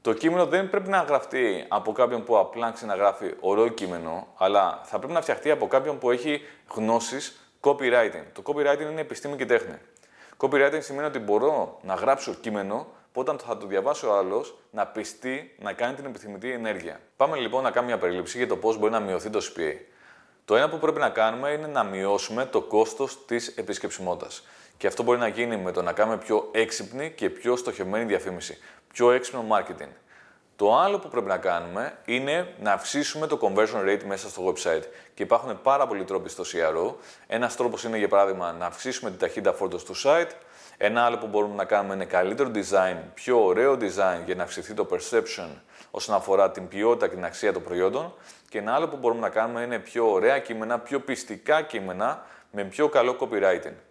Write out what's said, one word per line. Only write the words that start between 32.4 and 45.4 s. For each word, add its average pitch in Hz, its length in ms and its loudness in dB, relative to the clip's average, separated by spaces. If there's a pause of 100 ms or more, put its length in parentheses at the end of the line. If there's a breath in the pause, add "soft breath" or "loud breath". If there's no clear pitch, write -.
να 104 120 0
αυξήσουμε 143 560 -2
το - 140 -2
conversion 107 460 2
rate 101 180 2
μέσα 98 240 -6
στο 92 240 -2
website. 80 300 0 (300 loud breath)
Και 104 100 -6
υπάρχουν 117 380 0
πάρα 139 260 4
πολλοί 98 160 -4
τρόποι 92 260 -4
στο 90 140 -10
C 80 300 0
R 85 140 0
O. 135 60 -4 (340 loud breath)
Ένας 117 280 -2
τρόπος 117 280 -2
είναι, 113 140 -4
για 101 100 0
παράδειγμα, 95 440 2
να 85 140 -8
αυξήσουμε 123 440 -6
την 92 100 -10
ταχύτητα 95 340 0
φόρτωσης 90 340 -6
του 92 160 -12
site. 165 280 4 (460 loud breath)
Ένα 117 280 2
άλλο 117 120 2
που 110 100 -8
μπορούμε 104 280 0
να 98 100 -2
κάνουμε 98 280 2
είναι 95 120 -4
καλύτερο 110 480 2
design, 92 440 2 (160)
πιο 120 320 4
ωραίο 113 280 6
design 95 520 0
για 90 100 -2
να 87 80 -4
αυξηθεί 92 300 -10
το 104 180 0
perception 92 560 -2 (440 loud breath)